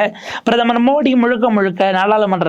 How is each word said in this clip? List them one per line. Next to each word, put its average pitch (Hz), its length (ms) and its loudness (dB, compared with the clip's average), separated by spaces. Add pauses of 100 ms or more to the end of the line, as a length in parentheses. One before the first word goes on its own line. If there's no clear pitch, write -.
(440)
பிரதமர் 233 420 0
மோடி 277 240 2 (120)
முழுக்க 240 280 0
முழுக்க 196 420 0
நாடாளுமன்ற 190 560 0